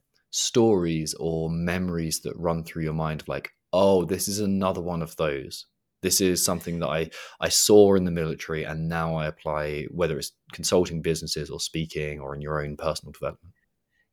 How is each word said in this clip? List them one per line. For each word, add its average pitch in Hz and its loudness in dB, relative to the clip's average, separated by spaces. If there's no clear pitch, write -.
stories 85 2
or 80 -2
memories 85 -2
that - -8
run 82 -2
through 80 -6
your 78 -2
mind 78 -4
of - -12
like, 69 -6
"Oh, 95 6
this 90 -4
is 101 -4
another 95 0
one 85 -4
of 80 -8
those. 73 -4
This 92 2
is 92 4
something 87 -2
that 82 -2
I, 80 -2
I 82 0
saw 101 8
in 92 4
the 87 0
military 80 -4
and 80 -6
now 82 -2
I 78 -2
apply," 76 -4
whether 80 -2
it's - -8
consulting 82 0
businesses 80 -4
or 67 -10
speaking 76 -6
or 69 -10
in 71 -10
your 76 -4
own 73 -8
personal 78 -6
development? - -12